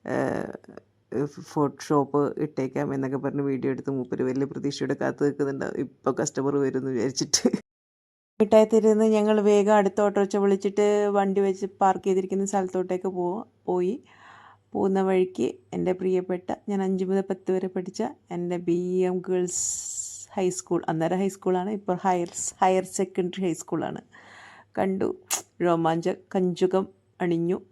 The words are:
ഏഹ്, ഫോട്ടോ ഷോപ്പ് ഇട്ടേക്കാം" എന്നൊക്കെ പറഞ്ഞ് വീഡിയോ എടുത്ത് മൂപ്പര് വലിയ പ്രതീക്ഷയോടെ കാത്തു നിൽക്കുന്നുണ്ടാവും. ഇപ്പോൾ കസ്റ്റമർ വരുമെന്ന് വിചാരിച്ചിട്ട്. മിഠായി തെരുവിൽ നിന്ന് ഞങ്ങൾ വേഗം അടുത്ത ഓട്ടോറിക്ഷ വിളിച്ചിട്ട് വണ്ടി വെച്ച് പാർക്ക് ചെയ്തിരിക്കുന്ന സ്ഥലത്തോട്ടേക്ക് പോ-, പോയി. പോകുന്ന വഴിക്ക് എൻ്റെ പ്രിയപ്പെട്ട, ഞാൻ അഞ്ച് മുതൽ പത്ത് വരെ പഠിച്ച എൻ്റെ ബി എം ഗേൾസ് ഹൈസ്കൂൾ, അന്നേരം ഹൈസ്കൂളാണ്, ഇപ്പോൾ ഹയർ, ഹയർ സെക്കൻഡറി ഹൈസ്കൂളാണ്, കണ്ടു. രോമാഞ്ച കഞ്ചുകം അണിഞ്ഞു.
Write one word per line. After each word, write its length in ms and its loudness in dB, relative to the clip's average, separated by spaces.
ഏഹ്, 1120 -6
ഫോട്ടോ 260 -2
ഷോപ്പ് 340 2
ഇട്ടേക്കാം" 500 -4
എന്നൊക്കെ 300 -4
പറഞ്ഞ് 260 -4
വീഡിയോ 240 -2
എടുത്ത് 240 -8
മൂപ്പര് 300 -4
വലിയ 240 -2
പ്രതീക്ഷയോടെ 500 -4
കാത്തു 240 -2
നിൽക്കുന്നുണ്ടാവും. 580 -4
ഇപ്പോൾ 340 -4
കസ്റ്റമർ 360 -2
വരുമെന്ന് 320 -2
വിചാരിച്ചിട്ട്. 500 -2
മിഠായി 320 8
തെരുവിൽ 220 6
നിന്ന് 200 4
ഞങ്ങൾ 240 4
വേഗം 300 6
അടുത്ത 280 2
ഓട്ടോറിക്ഷ 360 2
വിളിച്ചിട്ട് 420 2
വണ്ടി 300 2
വെച്ച് 200 -2
പാർക്ക് 280 4
ചെയ്തിരിക്കുന്ന 440 0
സ്ഥലത്തോട്ടേക്ക് 640 -2
പോ-, 300 -4
പോയി. 260 0
പോകുന്ന 360 0
വഴിക്ക് 400 2
എൻ്റെ 240 0
പ്രിയപ്പെട്ട, 500 -2
ഞാൻ 160 -2
അഞ്ച് 240 0
മുതൽ 200 0
പത്ത് 260 -6
വരെ 200 -2
പഠിച്ച 260 -6
എൻ്റെ 220 -4
ബി 100 2
എം 60 -2
ഗേൾസ് 360 -2
ഹൈസ്കൂൾ, 460 -2
അന്നേരം 320 0
ഹൈസ്കൂളാണ്, 560 0
ഇപ്പോൾ 240 -2
ഹയർ, 280 0
ഹയർ 240 4
സെക്കൻഡറി 500 -2
ഹൈസ്കൂളാണ്, 560 -4
കണ്ടു. 280 0
രോമാഞ്ച 420 2
കഞ്ചുകം 500 2
അണിഞ്ഞു. 340 0